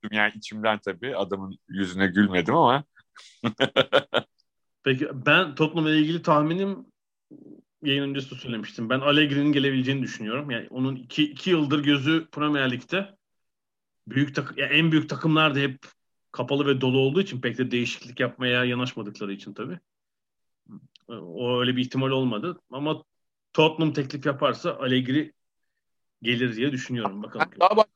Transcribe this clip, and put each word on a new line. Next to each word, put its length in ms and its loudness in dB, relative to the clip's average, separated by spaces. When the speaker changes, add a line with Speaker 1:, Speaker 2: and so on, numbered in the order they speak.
Speaker 1:
yani 240 2
içimden 420 -2
tabii 380 -6
adamın 420 -6
yüzüne 380 -2
gülmedim 480 4
ama. 300 4
<laughs> 220 0
Speaker 2:
Peki 260 0
ben 280 4
Tottenham'la 360 0
ilgili 320 2
tahminim 640 0
yayın 200 0
öncesi 280 -6
de 40 -14
söylemiştim. 560 -8
Ben 100 2
Allegri'nin 520 4
gelebileceğini 500 2
düşünüyorum. 480 -6
Yani 200 -6
onun 260 -2
iki, 340 -2
iki 200 -6
yıldır 340 2
gözü 480 2
Premier 380 0
Lig'de. 440 -6
Büyük 260 0
tak-, 240 -6
ya 80 -2
en 260 4
büyük 160 2
takımlar 460 2
da 40 0
hep 280 -2
kapalı 340 -2
ve 140 2
dolu 180 2
olduğu 220 2
için 200 -4
pek 180 -4
de 120 -2
değişiklik 500 -4
yapmaya 440 0
yanaşmadıkları 680 -6
için 220 -12
tabii. 240 -10
O 520 -4
öyle 160 0
bir 60 0
ihtimal 280 -2
olmadı. 500 -2
Ama 340 -6
Tottenham 400 4
teklif 340 -4
yaparsa 500 -2
Allegri 560 0
gelir 340 0
diye 160 0
düşünüyorum. 500 -6
Bakalım. 300 -2
Speaker 1:
Ben 80 -6
daha 160 4
başka 200 0